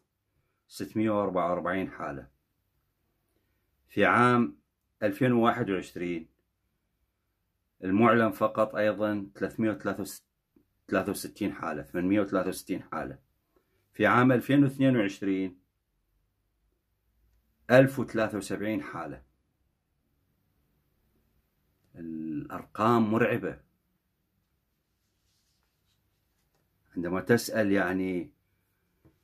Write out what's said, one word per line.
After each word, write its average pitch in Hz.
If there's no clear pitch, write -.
ستمية 110
وأربعة 92
وأربعين 90
حالة. 71
في 101
عام 120
ألفين 123
وواحد 113
وعشرين 87
المعلن 110
فقط 110
أيضا 104
ثلاثمية 107
وثلاثة -
وستين -
حالة، 76
ثمانمية 95
وثلاثة 92
وستين 92
حالة. 69
في 104
عام 123
ألفين 135
واثنين 135
وعشرين 95
ألف 131
وثلاثة 110
وسبعين 101
حالة. 76
الأرقام 82
مرعبة. 107
عندما 87
تسأل 110
يعني 92